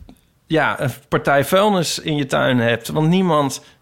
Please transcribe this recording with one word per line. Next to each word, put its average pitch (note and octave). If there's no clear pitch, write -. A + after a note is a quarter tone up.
ja, C#3
een C3
partij C#3+
vuilnis F#3+
in D#3+
je D3
tuin C3+
hebt, A#2
want D#3
niemand D#3+